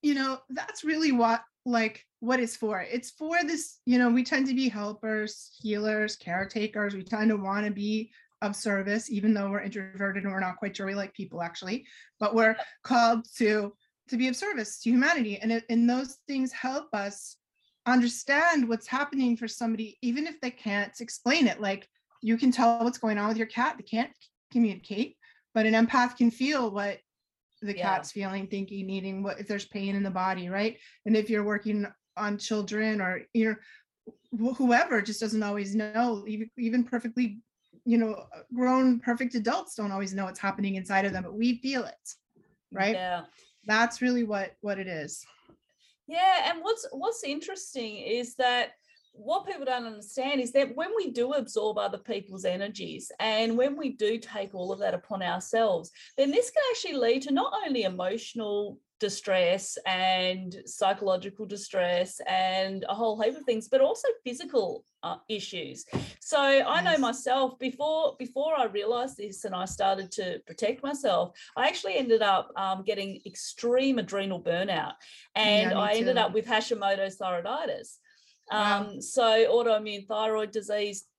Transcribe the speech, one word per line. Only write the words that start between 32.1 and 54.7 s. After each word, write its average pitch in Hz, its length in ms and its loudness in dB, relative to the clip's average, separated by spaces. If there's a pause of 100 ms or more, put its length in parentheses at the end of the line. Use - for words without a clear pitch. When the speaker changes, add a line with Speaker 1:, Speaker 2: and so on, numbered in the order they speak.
Speaker 1:
on 208 220 -2
children 214 600 -2
or 180 220 -2 (100)
you're 220 280 2 (720)
wh-, 240 240 -2
whoever 262 440 4
just 214 200 -4
doesn't 220 220 0
always 202 340 -2
know, 214 500 0
even, 214 320 -8
even 233 260 2
perfectly, 233 540 -2 (460)
you 233 140 4
know, 220 280 0 (280)
grown, 254 460 4
perfect 247 340 -2
adults 247 400 -2
don't 208 160 -4
always 196 240 -4
know 196 120 -2
what's 190 120 -10
happening 196 380 -2
inside 190 280 2
of 196 80 0
them, 185 120 -4
but 175 100 -12
we 233 240 2
feel 262 260 -2
it, - 260 -16 (600)
right? 196 220 2
Speaker 2:
Yeah. 180 280 -2 (420)
Speaker 1:
That's 220 360 2
really 247 220 2
what, 202 380 -4
what 202 180 -4
it 190 80 -6
is. 160 380 -8 (840)
Speaker 2:
Yeah, 349 420 4
and 339 120 -4
what's, 453 300 -2
what's 370 320 -4
interesting 285 720 -8
is 240 400 -4
that 247 360 2 (420)
what 285 320 -2
people 349 180 -8
don't 247 220 -2
understand 254 540 -4
is 247 120 -2
that 277 220 4
when 330 220 -4
we 359 140 0
do 240 220 -2
absorb 214 460 -2
other 202 200 -2
people's 196 460 -10
energies 185 680 -6 (100)
and 226 360 2
when 277 200 2
we 294 140 -4
do 214 280 0
take 202 360 -8
all 185 180 -6